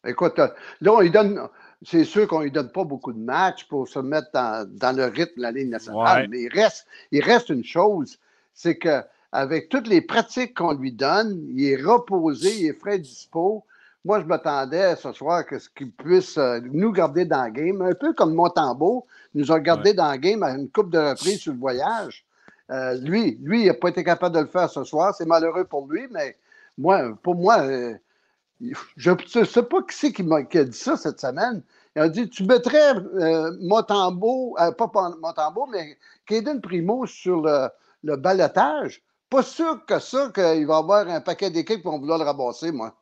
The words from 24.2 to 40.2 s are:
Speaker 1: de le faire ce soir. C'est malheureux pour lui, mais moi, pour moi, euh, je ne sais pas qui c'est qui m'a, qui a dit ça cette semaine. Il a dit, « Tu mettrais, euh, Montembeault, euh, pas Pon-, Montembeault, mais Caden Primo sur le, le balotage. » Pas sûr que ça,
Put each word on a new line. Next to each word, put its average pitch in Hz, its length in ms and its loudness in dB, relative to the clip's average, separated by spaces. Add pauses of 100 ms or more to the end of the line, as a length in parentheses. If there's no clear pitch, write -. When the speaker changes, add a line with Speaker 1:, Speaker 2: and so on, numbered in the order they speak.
Speaker 1:
de 160 60 4
le 143 60 -2
faire 175 220 0
ce 139 140 -8
soir. 170 320 0
C'est 170 120 -8
malheureux 165 380 2
pour 139 220 -8
lui, 220 240 -6
mais 139 240 -8 (420)
moi, 131 440 0
pour 180 140 -2
moi, 190 260 4
euh, 123 320 -4 (1040)
je 170 140 2
ne 202 340 2
sais 240 180 2
pas 349 200 0
qui - 120 -12
c'est 294 160 0
qui 190 120 -6
m'a, 156 200 0
qui - 140 -2
a 147 80 6
dit 117 120 -12
ça 269 200 -2
cette - 240 -8
semaine. 175 400 -4 (340)
Il 156 60 0
a 160 80 4
dit, « 202 200 -4
Tu - 140 -8
mettrais, 254 520 6
euh, 165 560 0 (100)
Montembeault, 208 1000 0
euh, 170 120 4
pas 220 160 -2
Pon-, 175 340 -2
Montembeault, 165 500 -4
mais 156 260 -10 (280)
Caden 226 340 -2
Primo 190 460 -2
sur 180 360 -2
le, 143 280 2 (340)
le 151 140 -4
balotage. » 190 840 0 (280)
Pas 262 140 4
sûr 320 420 -4
que 180 140 0
ça, 269 340 -4